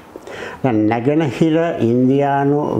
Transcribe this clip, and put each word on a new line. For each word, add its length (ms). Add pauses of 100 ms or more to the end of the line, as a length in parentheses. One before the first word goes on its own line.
(640)
දැන් 140 (100)
නැගෙනහිර 680 (240)
ඉන්දියානු 800 (200)